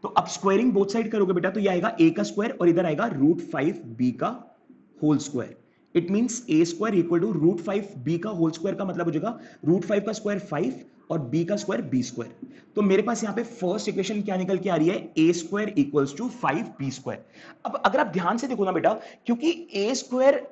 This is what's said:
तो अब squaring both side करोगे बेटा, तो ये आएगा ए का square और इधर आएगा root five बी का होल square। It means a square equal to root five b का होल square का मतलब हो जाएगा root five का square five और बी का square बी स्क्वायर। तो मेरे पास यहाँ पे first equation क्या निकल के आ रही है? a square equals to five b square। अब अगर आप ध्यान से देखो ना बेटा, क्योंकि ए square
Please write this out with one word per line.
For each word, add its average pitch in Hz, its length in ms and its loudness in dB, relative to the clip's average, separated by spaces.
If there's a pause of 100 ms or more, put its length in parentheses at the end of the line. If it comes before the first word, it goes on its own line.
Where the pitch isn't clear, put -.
तो 247 60 -6
अब - 180 0
squaring 196 460 2
both 196 240 2
side 214 120 0
करोगे 202 240 2
बेटा, 175 180 0
तो 214 100 -4
ये 196 80 2
आएगा 180 320 0
ए 160 100 8
का 208 120 -2
square 208 380 -4
और 175 80 6
इधर 170 180 4
आएगा 160 200 0
root 151 340 2
five 151 440 -4
बी 120 280 0
का 208 300 -4 (600)
होल 151 160 4
square। - 380 -6 (440)
It 175 100 -4
means 214 400 0
a 160 140 6
square 208 300 -2
equal 170 300 2
to 180 180 0
root 175 180 4
five 202 240 -2 (240)
b 165 100 0
का 202 120 -4
होल 165 200 2
square 180 260 -4
का 196 80 -4
मतलब 170 200 -2
हो 165 60 0
जाएगा 165 300 -4 (240)
root 180 200 4
five 202 180 0
का 220 100 -4
square 202 260 -4
five 165 460 -4 (260)
और 165 80 -2
बी 147 260 -2
का 196 120 -2
square 220 260 -4
बी 127 200 0
स्क्वायर। - 340 -8 (400)
तो 214 60 2
मेरे 202 200 6
पास 226 200 -2
यहाँ 202 140 -4
पे 233 60 -2
first 208 460 -4
equation 202 340 -2
क्या 202 140 -2
निकल 185 220 0
के 185 120 -2
आ 170 60 2
रही 156 120 4
है? 208 300 -4
a 160 140 8
square 202 460 -2
equals 139 380 2
to 240 120 -4
five 160 360 -2 (140)
b 139 120 -4
square। - 340 -10 (420)
अब 202 180 -6
अगर 208 160 4
आप 302 60 0
ध्यान 180 300 -2
से 262 120 -4
देखो 208 160 0
ना 185 80 0
बेटा, 170 220 4 (320)
क्योंकि 240 480 0
ए 202 200 0
square 262 580 2